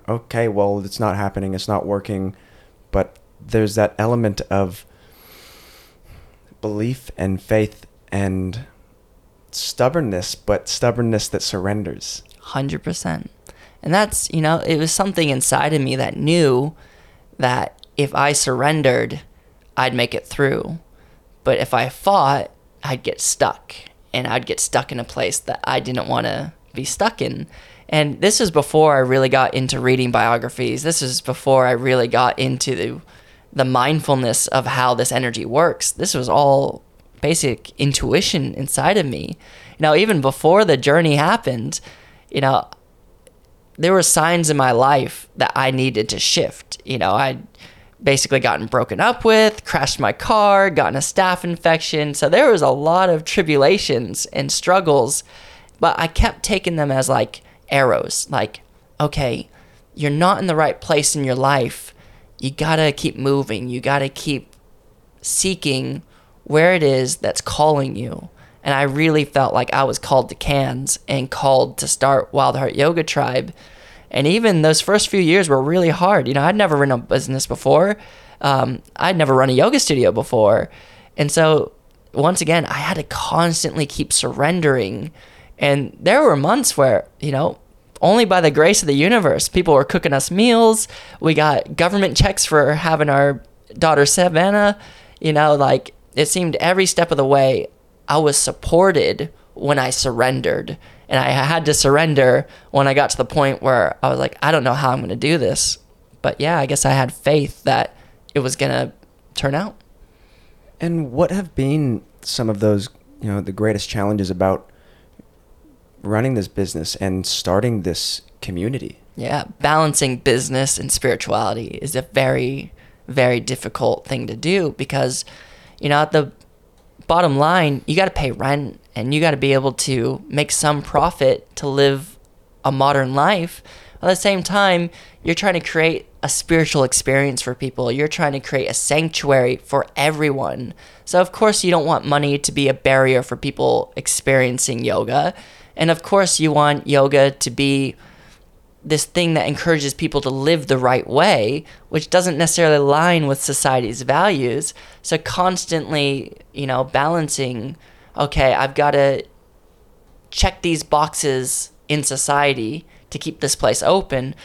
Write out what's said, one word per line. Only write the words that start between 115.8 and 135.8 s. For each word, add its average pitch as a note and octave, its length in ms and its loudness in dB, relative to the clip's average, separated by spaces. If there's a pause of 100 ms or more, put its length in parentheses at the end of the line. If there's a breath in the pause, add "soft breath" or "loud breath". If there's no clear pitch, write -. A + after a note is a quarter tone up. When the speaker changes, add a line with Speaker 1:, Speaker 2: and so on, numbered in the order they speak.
Speaker 1:
running A2+ 320 -2
this G2+ 140 -2
business F2 500 -6
and F#2 280 -4
starting G#2+ 560 -2
this - 400 -6 (200)
community? F#2+ 580 -8 (160)
Speaker 2:
Yeah, C#3 300 -6 (140)
balancing D3 580 2
business C3 600 0
and - 140 -6
spirituality - 920 -2
is C#3 140 -8
a C3 80 -4 (100)
very, C3 600 -2 (340 soft breath)
very B2 320 2
difficult - 680 -4
thing A#2+ 220 -6
to A2 80 -10
do D#3+ 420 -2
because, C3 480 -4 (540 loud breath)
you - 80 -4
know, D3 140 4
at D3+ 100 -2
the D3+ 200 2 (760)
bottom E3 300 2
line, D#3 500 2
you D3 80 -2
gotta F#3 160 2
pay C#3+ 200 -2
rent C3+ 500 -4 (120)
and A#2+ 200 -4
you D3+ 80 0
gotta D#3 160 2
be C#3 160 0
able C3+ 180 0
to C3 560 -4
make D3 240 -4
some D3 300 0
profit C#3+ 760 0
to - 100 -10
live C#3 520 0 (480)
a C3+ 60 0
modern C3+ 440 2
life. E3+ 480 -2 (380 loud breath)
At - 80 0
the F#3 60 2
same F#3+ 280 0
time, F3+ 460 0 (340 loud breath)
you're E3+ 120 -2
trying G3 180 0
to F3 80 -4
create D#3+ 460 -2 (140)